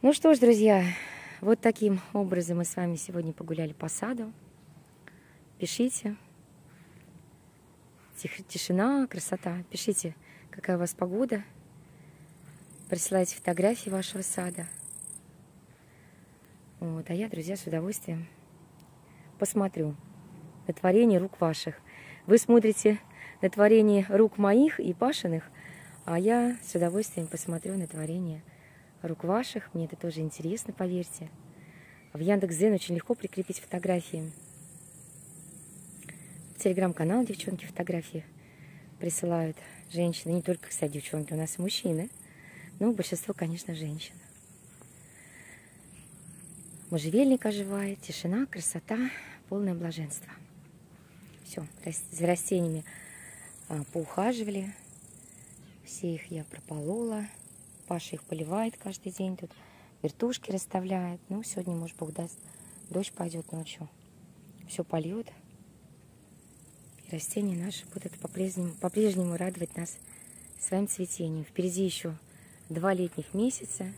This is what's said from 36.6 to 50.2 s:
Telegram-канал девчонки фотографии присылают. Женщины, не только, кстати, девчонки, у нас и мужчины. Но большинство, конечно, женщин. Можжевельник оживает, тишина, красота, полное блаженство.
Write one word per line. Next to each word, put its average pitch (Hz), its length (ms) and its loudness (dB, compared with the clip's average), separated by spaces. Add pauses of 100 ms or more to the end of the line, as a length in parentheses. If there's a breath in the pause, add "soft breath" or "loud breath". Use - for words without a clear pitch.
Telegram-канал 185 600 2
девчонки 190 420 -6
фотографии 170 580 -6 (760 loud breath)
присылают. 170 580 0 (340 loud breath)
Женщины, 170 420 0
не 175 100 2
только, - 260 -2
кстати, 147 240 -2
девчонки, 147 400 -4
у 156 40 -2
нас 160 220 -4
и 175 40 -2
мужчины. 180 460 0 (720 loud breath)
Но 226 120 4
большинство, 190 420 -4
конечно, 170 400 -6
женщин. 156 400 -8 (2750 loud breath)
Можжевельник 208 560 4
оживает, 202 540 -2
тишина, 208 460 -2
красота, 220 640 -4 (380 loud breath)
полное 196 260 -2
блаженство. 160 560 -6 (1120 loud breath)